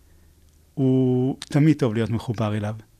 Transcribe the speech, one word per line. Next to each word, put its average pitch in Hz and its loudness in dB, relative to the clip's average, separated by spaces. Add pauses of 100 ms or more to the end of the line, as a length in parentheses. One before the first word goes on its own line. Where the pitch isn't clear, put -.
(760)
הוא 131 2
תמיד 147 2
טוב 113 0
להיות 110 -2
מחובר 107 -4
אליו. 107 -6 (260)